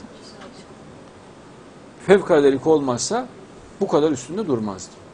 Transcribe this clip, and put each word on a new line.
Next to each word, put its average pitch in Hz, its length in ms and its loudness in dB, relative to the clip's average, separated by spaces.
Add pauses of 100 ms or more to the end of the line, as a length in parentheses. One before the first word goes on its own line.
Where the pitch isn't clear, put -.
(2000)
Fevkaladelik 147 600 4
olmazsa 156 600 0 (540)
bu 202 80 -2
kadar 156 240 2
üstünde 175 340 -8
durmazdı. 107 460 -6 (220)